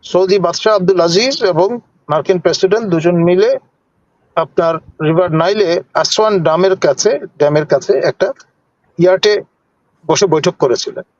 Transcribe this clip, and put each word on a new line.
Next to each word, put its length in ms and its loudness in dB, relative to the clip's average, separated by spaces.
সৌদি 360 0
বাদশাহ 360 0
আব্দুল 260 2
আজিজ 420 0
এবং 260 2
মার্কিন 300 0
প্রেসিডেন্ট 480 0
দুজন 360 0
মিলে 280 2
আপনার 400 -2
রিভার 260 2
নাইলে 380 0
আসওয়ান 460 0
ড্যামের 360 2
কাছে, 260 0
ড্যামের 280 0
কাছে 320 -2
একটা 300 -2
ইয়াটে 340 2
বসে 180 0
বৈঠক 380 0
করেছিলেন 420 -4